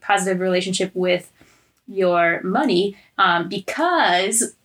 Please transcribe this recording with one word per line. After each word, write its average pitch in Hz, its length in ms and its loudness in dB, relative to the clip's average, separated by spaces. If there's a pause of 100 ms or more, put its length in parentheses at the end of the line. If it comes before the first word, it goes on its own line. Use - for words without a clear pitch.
positive 190 380 0
relationship 185 540 -2
with 180 380 -2 (560)
your 175 560 0
money, 202 520 0 (220)
um, 175 320 2
because 214 1040 0 (120)